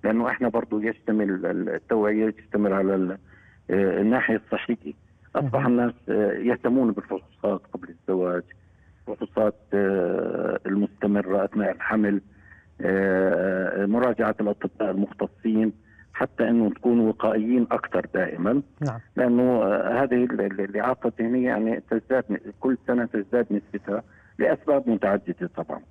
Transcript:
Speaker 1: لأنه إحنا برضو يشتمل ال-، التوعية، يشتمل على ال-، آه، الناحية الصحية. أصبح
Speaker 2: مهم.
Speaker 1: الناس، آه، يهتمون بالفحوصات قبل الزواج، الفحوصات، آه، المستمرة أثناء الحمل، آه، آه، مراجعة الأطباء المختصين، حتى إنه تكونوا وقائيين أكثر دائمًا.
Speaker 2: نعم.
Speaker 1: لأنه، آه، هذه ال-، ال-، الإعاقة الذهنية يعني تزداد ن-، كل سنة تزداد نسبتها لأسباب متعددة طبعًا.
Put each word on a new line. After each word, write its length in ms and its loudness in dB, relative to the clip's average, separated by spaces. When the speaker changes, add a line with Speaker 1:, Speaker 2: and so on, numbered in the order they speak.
Speaker 1:
لأنه 260 2
إحنا 200 0
برضو 300 -2
يشتمل 500 0
ال-، 400 -2
التوعية، 680 0
يشتمل 340 0
على 220 2
ال-، 220 -2
آه، 320 2
الناحية 440 2
الصحية. 480 -6
أصبح 240 0
Speaker 2:
مهم. 80 0
Speaker 1:
الناس، 260 2
آه، 220 2
يهتمون 600 0
بالفحوصات 720 -6
قبل 160 -14
الزواج، 540 -2
الفحوصات، 480 -2
آه، 920 0
المستمرة 800 0
أثناء 260 0
الحمل، 500 0
آه، 1000 2
آه، 20 2
مراجعة 560 2
الأطباء 500 -4
المختصين، 840 -2
حتى 360 -2
إنه 200 4
تكونوا 400 2
وقائيين 600 2
أكثر 420 -2
دائمًا. 480 0
Speaker 2:
نعم. 180 -4
Speaker 1:
لأنه، 480 2
آه، 400 0
هذه 200 2
ال-، 180 -2
ال-، 200 -2
الإعاقة 460 -2
الذهنية 400 0
يعني 420 -2
تزداد 400 0
ن-، 80 -2
كل 180 0
سنة 180 0
تزداد 460 -2
نسبتها 520 -6
لأسباب 500 0
متعددة 680 -2
طبعًا. 240 -8